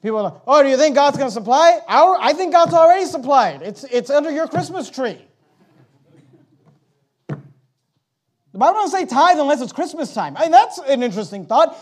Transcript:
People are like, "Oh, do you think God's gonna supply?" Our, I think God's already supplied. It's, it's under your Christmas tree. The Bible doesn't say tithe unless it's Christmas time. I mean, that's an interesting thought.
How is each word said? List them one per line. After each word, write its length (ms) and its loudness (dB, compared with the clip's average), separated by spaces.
People 160 -4
are 60 -4
like, 220 -8
"Oh, 160 4
do 60 4
you 80 2
think 200 2
God's 220 2
gonna 140 -4
supply?" 560 2
Our, 320 2
I 140 0
think 180 -4
God's 220 4
already 320 4
supplied. 560 -2
It's, 240 -14
it's 240 -4
under 220 -2
your 180 -4
Christmas 400 -8
tree. 360 -10
The 1300 -20
Bible 220 2
doesn't 180 -4
say 60 -4
tithe 340 2
unless 220 -2
it's 100 -10
Christmas 420 -8
time. 240 -8
I 40 -4
mean, 100 0
that's 260 4
an 240 -2
interesting 440 -8
thought. 360 0